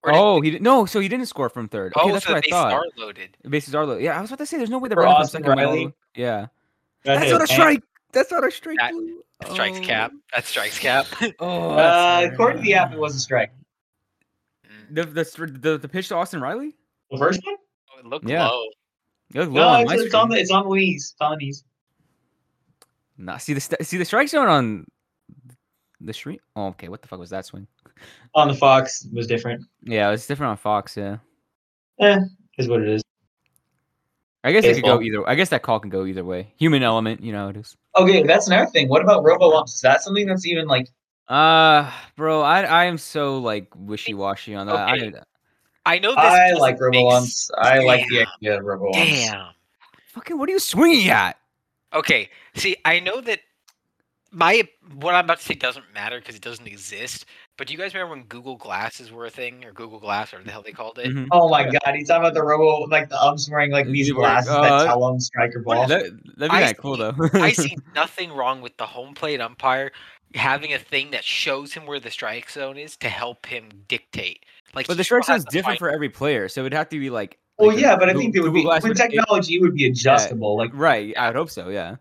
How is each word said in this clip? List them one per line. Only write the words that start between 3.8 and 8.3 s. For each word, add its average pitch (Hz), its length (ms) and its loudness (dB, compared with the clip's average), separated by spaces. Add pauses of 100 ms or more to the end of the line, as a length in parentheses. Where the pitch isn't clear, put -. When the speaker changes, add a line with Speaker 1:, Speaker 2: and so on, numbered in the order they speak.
Speaker 2:
loaded. 120 180 -6
Yeah, 151 140 -2
I 180 40 -8
was 214 100 -12
about 262 80 -14
to 302 60 -10
say 330 120 -10
there's 233 120 -6
no 254 100 -6
way 247 100 -8
the 214 60 -2
Speaker 3:
For 170 80 4
Speaker 2:
runner 147 100 6
from 151 80 6
Speaker 3:
Austin 156 220 -6
Speaker 2:
second 139 120 2
went 135 60 -2
all 139 60 2
Speaker 3:
Riley? 156 160 -2
Speaker 2:
the 156 40 -8
way. 143 60 -14 (220)
Yeah. 120 260 -4
Speaker 3:
That 110 80 -14 (560)
Speaker 2:
That's 139 180 2
Speaker 3:
hit - 80 2
Speaker 2:
not - 60 4
a 320 60 2
Speaker 3:
and - 60 -2
Speaker 2:
strike. 320 340 4 (280)
That's 269 200 0